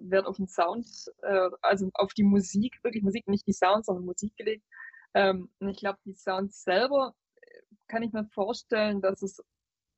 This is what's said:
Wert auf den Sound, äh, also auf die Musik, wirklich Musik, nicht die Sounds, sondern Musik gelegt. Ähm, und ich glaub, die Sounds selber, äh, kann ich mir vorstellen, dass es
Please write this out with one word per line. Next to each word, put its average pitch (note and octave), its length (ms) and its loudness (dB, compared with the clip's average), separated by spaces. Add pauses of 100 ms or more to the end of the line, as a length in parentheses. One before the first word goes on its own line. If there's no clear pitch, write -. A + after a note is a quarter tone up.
Wert F#3+ 240 0
auf G3 120 -6
den F#3+ 100 -4
Sound, G#3 400 -2 (340)
äh, F#3+ 280 2 (120)
also F#3+ 320 2
auf G3 200 0
die G#3+ 100 2
Musik, G3+ 600 4
wirklich A3+ 200 -2
Musik, G3 240 -2
nicht G3 180 0
die G3 80 2
Sounds, G#3 320 2
sondern F3+ 200 -4
Musik F3+ 300 -8
gelegt. G#3+ 280 -6 (500)
Ähm, F#3+ 360 2 (100)
und G3 100 -4
ich G3 80 -6
glaub, G3 260 -4
die F#3+ 120 -14
Sounds G3 480 -4
selber, B3+ 500 2 (220)
äh, - 260 -20 (260)
kann A3+ 140 -4
ich A#3 100 -2
mir G#3+ 140 -4
vorstellen, G#3+ 760 -2
dass F#3+ 200 0
es G3 220 -8 (540)